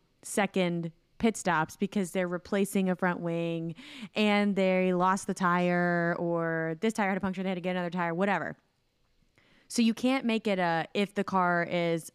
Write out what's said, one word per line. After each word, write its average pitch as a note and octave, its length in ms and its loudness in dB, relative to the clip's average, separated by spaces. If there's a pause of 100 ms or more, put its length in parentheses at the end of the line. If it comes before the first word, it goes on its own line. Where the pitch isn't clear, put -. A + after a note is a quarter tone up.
(220)
second F3 720 -2 (260)
pit A3+ 180 2
stops D#3+ 400 0
because G3 340 -2
they're F3+ 180 -2
replacing F#3+ 640 0
a F3+ 60 0
front F3+ 240 0
wing E3+ 540 -4 (400)
and G#3 420 2
they F#3 360 4
lost F#3 360 2
the G3 40 -2
tire F3 880 2
or E3 600 -2
this A3 120 0
tire G3+ 160 0
had G3 80 0
a F#3 40 -2
puncture, F#3+ 220 -4
they F#3 60 -2
had F#3+ 60 -2
to F3+ 80 -6
get F3+ 80 -2
another F3+ 180 -2
tire, E3+ 240 -2
whatever. F3 440 -2 (1120)
So - 120 -2
you A3+ 140 4
can't C4 320 0
make A3 200 0
it G3 120 0
a, E3 340 0
if G3+ 220 -2
the G3 100 -2
car F3 440 2
is E3+ 460 -2